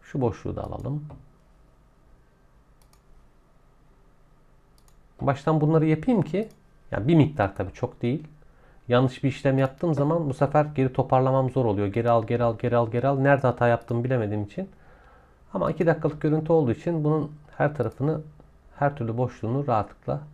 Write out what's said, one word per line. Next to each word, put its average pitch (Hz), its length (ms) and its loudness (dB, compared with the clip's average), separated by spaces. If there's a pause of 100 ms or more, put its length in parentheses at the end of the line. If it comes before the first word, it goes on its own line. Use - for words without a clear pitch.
Şu - 180 -8
boşluğu 107 360 -4
da - 80 -8
alalım. 135 420 -8 (4000)
Baştan 139 400 0
bunları 156 260 4
yapayım 156 360 2
ki, 202 260 -4 (420)
yani 104 180 -4
bir 170 60 6
miktar 131 420 4
tabii, 92 160 -6
çok - 300 -8
değil. 139 260 -4 (600)
Yanlış 127 360 2
bir 139 40 4
işlem 135 300 0
yaptığım 147 360 0
zaman 151 340 0
bu 131 60 -4
sefer 147 300 2
geri 135 280 -2
toparlamam 131 580 2
zor 131 140 0
oluyor. 101 220 0
Geri 113 240 0
al, 117 160 2
geri 120 180 0
al, 113 140 0
geri 120 180 0
al, 117 140 2
geri 123 180 -2
al. 139 100 0
Nerede 135 280 4
hata 120 220 2
yaptığımı 120 360 0
bilemediğim 107 400 -2
için. 190 240 -10 (840)
Ama - 160 0
iki 165 160 0
dakikalık 160 340 0
görüntü 156 320 0
olduğu 147 200 4
için 160 320 -2
bunun 151 280 0 (240)
her 143 180 0
tarafını, 127 460 -2 (560)
her 143 200 0
türlü 113 200 -4
boşluğunu 127 500 -4
rahatlıkla 127 540 -4 (140)